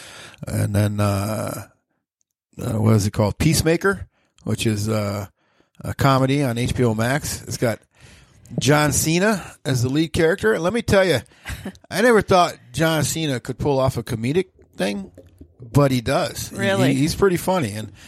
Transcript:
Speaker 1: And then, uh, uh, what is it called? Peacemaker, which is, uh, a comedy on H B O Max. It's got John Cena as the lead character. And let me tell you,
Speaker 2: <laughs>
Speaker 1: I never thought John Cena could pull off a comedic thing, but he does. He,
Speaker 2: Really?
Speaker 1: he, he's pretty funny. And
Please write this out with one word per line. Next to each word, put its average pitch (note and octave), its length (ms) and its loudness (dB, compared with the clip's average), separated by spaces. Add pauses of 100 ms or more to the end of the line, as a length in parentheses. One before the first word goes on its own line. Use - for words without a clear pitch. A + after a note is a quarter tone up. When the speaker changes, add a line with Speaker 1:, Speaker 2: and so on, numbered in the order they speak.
(460)
Speaker 1:
And G#2 300 -2
then, G#2 240 0
uh, G#2 680 -4 (960)
uh, - 100 -4 (100)
what A2 140 6
is G2+ 120 2
it G#2 60 -4
called? G#2 240 0
Peacemaker, E3 720 0 (340)
which - 240 -4
is, G#2 220 -2
uh, G#2 380 -4 (580)
a F2 80 -6
comedy C3+ 500 2
on A#2+ 140 -2
H B2 180 -2
B B2+ 80 2
O A#2 100 4
Max. A#2+ 500 -4
It's - 120 -10
got A2+ 240 -2 (800)
John D3 320 2
Cena F3 500 0 (220)
as B2+ 200 0
the B2+ 60 0
lead D3+ 220 0
character. F3 420 2
And D#3+ 100 -4
let F3+ 100 0
me A#3 80 -2
tell F#3+ 240 4
you, D3+ 140 2 (360)
Speaker 2:
<laughs> - 340 -16
Speaker 1:
I F3+ 120 -2
never A3+ 200 6
thought F3 360 4 (160)
John D#3 320 0
Cena D3+ 340 -2
could - 180 -10
pull C#3 220 0
off C3 160 0
a A#2 80 -6
comedic C3+ 440 -2 (280)
thing, G3+ 360 -4 (500)
but C3 300 2
he B2+ 100 0
does. C#3 480 -4
He, - 80 -12
Speaker 2:
Really? F#3+ 380 2
Speaker 1:
he, C3 60 0
he's E3 120 0
pretty F#3 240 2
funny. D#3+ 360 -2
And G#2+ 180 -10 (160)